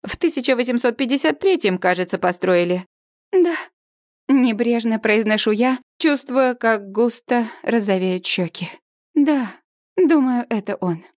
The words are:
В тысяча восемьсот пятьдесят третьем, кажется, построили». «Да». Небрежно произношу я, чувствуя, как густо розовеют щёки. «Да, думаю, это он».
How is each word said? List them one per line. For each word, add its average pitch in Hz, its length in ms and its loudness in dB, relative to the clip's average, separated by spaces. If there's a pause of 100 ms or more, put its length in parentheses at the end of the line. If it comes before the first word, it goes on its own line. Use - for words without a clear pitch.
В - 160 -10
тысяча 277 360 0
восемьсот 240 440 -2
пятьдесят 277 420 -2
третьем, 285 380 0
кажется, 180 400 -2
построили». 180 680 0 (480)
«Да». 339 240 2 (720)
Небрежно 233 680 2
произношу 214 540 2
я, 254 260 2 (200)
чувствуя, 262 540 0
как 220 400 -2
густо 233 540 0 (160)
розовеют 190 640 -2
щёки. 170 420 -4 (460)
«Да, 277 360 2 (460)
думаю, 269 540 2
это 208 260 -4
он». 170 260 -4 (160)